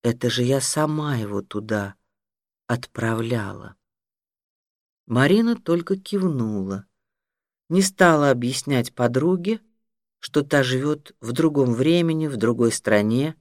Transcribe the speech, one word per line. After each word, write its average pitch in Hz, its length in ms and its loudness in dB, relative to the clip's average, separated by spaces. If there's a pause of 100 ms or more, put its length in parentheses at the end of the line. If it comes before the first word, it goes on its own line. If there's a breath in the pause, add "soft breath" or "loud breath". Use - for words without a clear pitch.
Это 120 240 -2
же 123 140 -2
я 131 180 0
сама 151 560 -2
его 101 240 -4
туда 104 540 -6 (720)
отправляла. 113 1080 -6 (1300)
Марина 190 500 2
только 170 400 -2
кивнула. 113 880 -4 (880)
Не 180 100 4
стала 165 500 4
объяснять 123 640 -2
подруге, 170 680 0 (600)
что - 220 -2
та 143 200 2
живет 131 580 -4
в 117 120 -8
другом 143 400 2
времени, 160 540 2
в 139 100 -6
другой 117 340 2
стране. 113 720 0